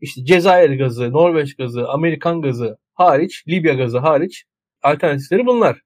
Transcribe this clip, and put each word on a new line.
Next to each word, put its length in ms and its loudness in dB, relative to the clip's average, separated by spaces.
İşte 240 -14
Cezayir 540 4
gazı, 340 -4
Norveç 440 0
gazı, 320 -8
Amerikan 540 -2
gazı 360 -4
hariç, 540 0
Libya 260 0
gazı 240 -2
hariç 460 -2
alternatifleri 640 0
bunlar 400 0